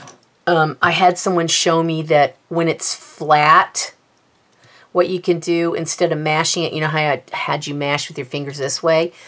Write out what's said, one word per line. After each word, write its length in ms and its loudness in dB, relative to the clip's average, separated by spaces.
Um, 340 2
I 120 2
had 260 4
someone 300 0
show 340 2
me 200 -2
that 340 2
when 200 0
it's 260 -4
flat, 1000 2
what 160 2
you 120 -4
can 180 0
do, 360 0
instead 380 -2
of 60 -4
mashing 440 -2
it, 100 -4
you 80 -4
know 80 -2
how 100 -2
I 240 0
had 340 -6
you 80 -8
mash 340 -2
with 80 -14
your 100 -8
fingers 300 -8
this 260 -6
way? 300 2